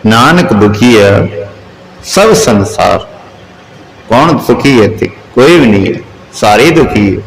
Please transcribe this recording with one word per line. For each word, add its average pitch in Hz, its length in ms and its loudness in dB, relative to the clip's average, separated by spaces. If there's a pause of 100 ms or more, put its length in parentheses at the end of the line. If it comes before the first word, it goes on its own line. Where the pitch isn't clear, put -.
ਨਾਨਕ 120 480 2
ਦੁਖੀ 104 460 2
ਹੈ 101 280 2 (760)
ਸਭ 208 300 0
ਸੰਸਾਰ, 98 680 -2 (1080)
ਕੌਣ 139 280 0
ਸੁਖੀ 123 440 0
ਹੈ 98 60 2
ਤੇ - 200 -6
ਕੋਈ 156 520 0
ਵੀ 135 60 2
ਨਹੀਂ 98 280 0
ਹੈ, - 60 -10 (340)
ਸਾਰੇ 113 380 2
ਦੁਖੀ 104 460 0
ਹੈ। 98 80 -10